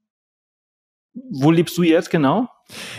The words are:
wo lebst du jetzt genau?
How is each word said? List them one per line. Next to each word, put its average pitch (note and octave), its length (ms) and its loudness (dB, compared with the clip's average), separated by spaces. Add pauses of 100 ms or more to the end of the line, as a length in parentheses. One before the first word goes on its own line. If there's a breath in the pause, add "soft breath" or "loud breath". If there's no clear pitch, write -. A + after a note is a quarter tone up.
(1120)
wo F3+ 360 -2
lebst E3 280 0
du F3 60 2
jetzt E3+ 280 2
genau? E3+ 380 0 (500 loud breath)